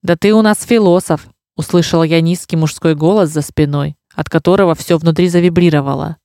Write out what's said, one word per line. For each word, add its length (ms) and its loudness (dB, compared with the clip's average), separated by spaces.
«Да 140 -2
ты 180 2
у 80 4
нас 200 0
философ», 640 0
услышала 460 0
я 180 2
низкий 360 -2
мужской 380 -2
голос 360 2
за 100 -4
спиной, 560 -4
от 140 -8
которого 460 2
всё 240 -2
внутри 300 0
завибрировало. 960 0